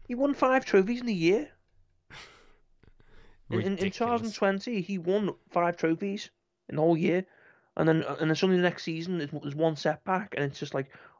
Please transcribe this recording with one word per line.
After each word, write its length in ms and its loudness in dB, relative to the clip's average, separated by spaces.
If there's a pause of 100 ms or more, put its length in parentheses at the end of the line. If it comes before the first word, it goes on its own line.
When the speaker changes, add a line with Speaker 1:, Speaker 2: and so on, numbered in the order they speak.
Speaker 1:
He 80 -6
won 180 2
five 320 2
trophies 360 2
in 80 -4
a 20 2
year. 380 2 (600)
Speaker 2:
<laughs> 80 -18 (1300)
Speaker 1:
In, 100 0
in, 60 0
in 100 0
Speaker 2:
Ridiculous. 220 -4
Speaker 1:
two 80 -2
thousand 280 -2
twenty, 480 -2
he 160 -4
won 320 0 (220)
five 260 0
trophies 540 -2 (380)
in 60 -6
the 60 0
whole 160 4
year. 280 0 (520)
And 100 4
then, 160 4
uh, 160 -4
and 100 2
then 60 4
suddenly 220 4
the 100 4
next 160 -4
season, 360 -4
there's, 120 -4
there's 240 -8
one 200 2
setback, 600 -4
and 80 -2
it's 160 -6
just 140 -10
like, 140 -4 (320)